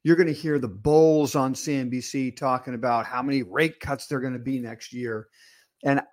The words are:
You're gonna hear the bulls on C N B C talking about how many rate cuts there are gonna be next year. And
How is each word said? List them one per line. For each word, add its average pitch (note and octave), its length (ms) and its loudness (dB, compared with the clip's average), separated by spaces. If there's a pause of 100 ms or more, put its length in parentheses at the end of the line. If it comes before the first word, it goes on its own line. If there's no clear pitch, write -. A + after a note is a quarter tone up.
You're E3 140 6
gonna E3 160 4
hear D3 260 -2
the A#2+ 100 -2
bulls D3+ 680 4
on C3 180 2
C C#3+ 220 -4
N B2+ 160 -4
B B2+ 100 -4
C C3 300 -4
talking B2+ 420 -4
about A#2 320 0
how B2 160 -6
many C3+ 220 0
rate C#3+ 360 0
cuts - 280 -6
there C#3+ 100 -4
are B2 40 -4
gonna B2+ 180 -6
be C3 180 -4
next A2+ 340 -10
year. A#2 360 -8 (560)
And C#3 180 2 (120)